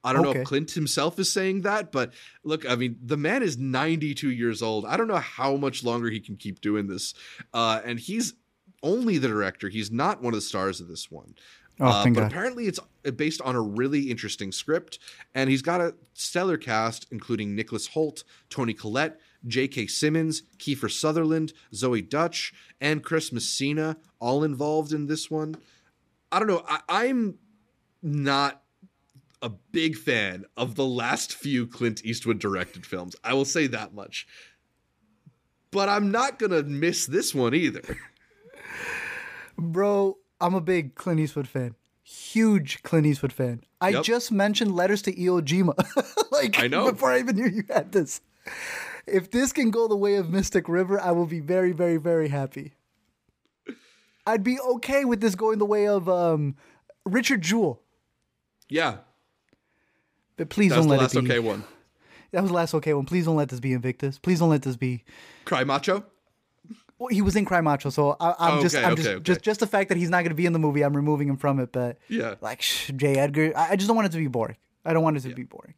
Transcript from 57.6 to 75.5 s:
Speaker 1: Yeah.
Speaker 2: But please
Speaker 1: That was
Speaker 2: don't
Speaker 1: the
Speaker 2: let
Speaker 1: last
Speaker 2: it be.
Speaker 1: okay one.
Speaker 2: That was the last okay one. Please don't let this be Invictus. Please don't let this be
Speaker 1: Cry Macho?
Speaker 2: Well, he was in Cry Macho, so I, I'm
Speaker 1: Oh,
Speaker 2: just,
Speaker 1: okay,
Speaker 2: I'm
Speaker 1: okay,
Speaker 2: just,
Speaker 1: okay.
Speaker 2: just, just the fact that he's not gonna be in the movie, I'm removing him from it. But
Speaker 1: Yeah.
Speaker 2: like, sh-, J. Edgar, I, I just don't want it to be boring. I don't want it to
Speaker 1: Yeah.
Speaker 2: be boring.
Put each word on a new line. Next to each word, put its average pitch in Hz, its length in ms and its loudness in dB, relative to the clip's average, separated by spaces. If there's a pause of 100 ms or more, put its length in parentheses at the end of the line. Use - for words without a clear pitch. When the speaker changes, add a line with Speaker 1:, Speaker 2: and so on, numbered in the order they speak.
Speaker 1:
Yeah. 139 280 0 (1400)
Speaker 2:
But 160 120 -6
please 202 200 4
Speaker 1:
That 156 80 6
was 160 80 8
Speaker 2:
don't 151 40 6
Speaker 1:
the 139 60 8
Speaker 2:
let 131 80 4
Speaker 1:
last 127 120 2
Speaker 2:
it 139 80 4
be. 123 60 0
Speaker 1:
okay 123 100 2
one. 107 240 -2 (680)
Speaker 2:
That 185 100 0
was 196 80 2
the 175 60 0
last 165 200 0
okay 151 180 2
one. 139 120 0
Please 170 200 0
don't 160 100 4
let 147 140 2
this 127 100 -8
be 131 140 0
Invictus. 127 440 -4
Please 180 220 2
don't 165 100 6
let 147 140 4
this 127 140 -2
be 123 260 -4 (420)
Speaker 1:
Cry 131 180 2
Macho? 143 420 0 (920)
Speaker 2:
Well, 254 120 -8
he 208 120 4
was 185 140 4
in 202 100 4
Cry 180 160 4
Macho, 143 280 2
so 143 300 2
I, 170 200 2
I'm 160 200 4
Speaker 1:
Oh, - 20 4
Speaker 2:
just, 160 140 4
Speaker 1:
okay, 127 100 4
Speaker 2:
I'm - 80 6
Speaker 1:
okay, 160 100 0
Speaker 2:
just, 110 120 2
Speaker 1:
okay. 120 80 -10
Speaker 2:
just, 175 180 2
just 214 180 0
the 220 80 2
fact 196 220 0
that 180 80 2
he's 170 120 0
not 180 140 2
gonna 165 120 0
be 175 100 2
in 170 80 4
the 165 60 2
movie, 147 240 2
I'm 143 120 2
removing 147 320 2
him 139 100 0
from 139 220 2
it. 123 120 -2
But 123 360 -4
Speaker 1:
Yeah. 120 340 -4
Speaker 2:
like, 110 200 -8
sh-, - 340 -2
J. 139 220 2
Edgar, 147 380 2
I, 165 160 2
I 202 40 4
just 196 120 0
don't 226 80 4
want 214 120 4
it 165 60 0
to 165 40 -4
be 160 100 0
boring. 113 300 -2 (280)
I 160 80 0
don't 160 100 4
want 156 140 2
it 131 40 -4
to 127 80 -10
Speaker 1:
Yeah. 120 60 -12
Speaker 2:
be 123 80 -10
boring. - 340 -18